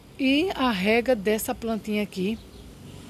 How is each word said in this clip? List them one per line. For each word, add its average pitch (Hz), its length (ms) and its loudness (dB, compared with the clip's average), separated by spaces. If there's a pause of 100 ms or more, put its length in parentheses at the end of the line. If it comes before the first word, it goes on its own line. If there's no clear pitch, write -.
(200)
E 285 340 4
a 254 160 2
rega 220 460 4
dessa 214 400 0
plantinha 214 480 -2
aqui, 202 340 -2 (720)